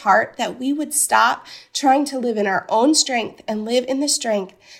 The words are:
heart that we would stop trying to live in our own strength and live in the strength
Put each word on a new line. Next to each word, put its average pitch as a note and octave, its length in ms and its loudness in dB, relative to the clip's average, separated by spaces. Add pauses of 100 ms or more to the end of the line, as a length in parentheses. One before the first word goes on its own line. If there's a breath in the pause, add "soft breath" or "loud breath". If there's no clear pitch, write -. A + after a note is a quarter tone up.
heart G#3 320 2
that A#3 220 -6
we B3+ 140 -2
would D4 200 -6
stop A3+ 540 2 (260 loud breath)
trying C#4+ 320 2
to C#4 140 -6
live A#3+ 180 -4
in G3+ 100 0
our F#3+ 220 -2
own B3+ 260 4
strength A#3 540 -2
and G#3+ 160 -4
live B3 240 0
in C4+ 120 -2
the D4 80 -2
strength G#3 460 -2 (260 loud breath)